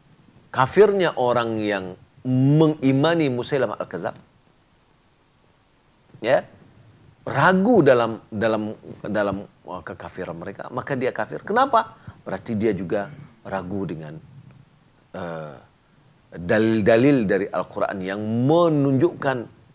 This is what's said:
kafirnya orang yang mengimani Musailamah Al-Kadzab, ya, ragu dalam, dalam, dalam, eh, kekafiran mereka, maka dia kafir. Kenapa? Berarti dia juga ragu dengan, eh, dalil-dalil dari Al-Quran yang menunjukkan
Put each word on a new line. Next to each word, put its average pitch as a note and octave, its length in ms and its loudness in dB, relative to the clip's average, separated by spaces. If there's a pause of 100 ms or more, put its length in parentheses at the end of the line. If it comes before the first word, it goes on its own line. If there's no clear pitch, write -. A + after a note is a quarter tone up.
(540)
kafirnya F#3 640 4
orang A#2+ 400 0
yang G2 380 -2 (300)
mengimani C#3+ 1040 2
Musailamah B2 500 -4
Al-Kadzab, F2+ 380 -8 (2000)
ya, C3 240 0 (800)
ragu F#3 560 4
dalam, A#2 480 4
dalam, A2 460 -2 (260)
dalam, G2+ 440 -4
eh, - 360 -14
kekafiran F2+ 560 -12
mereka, F2+ 320 -14
maka B2 240 -8
dia B2+ 220 -2
kafir. - 260 -6
Kenapa? A#3 560 0 (280)
Berarti F#2+ 280 -8
dia G#2+ 200 0
juga G2 360 -6 (360)
ragu G2 400 -8
dengan, D#2 320 -10 (960)
eh, D#2+ 440 -12 (800)
dalil-dalil A2+ 880 4
dari G2 240 0
Al-Quran G2 560 -6
yang F#2+ 180 -6
menunjukkan C#3 1300 0 (200)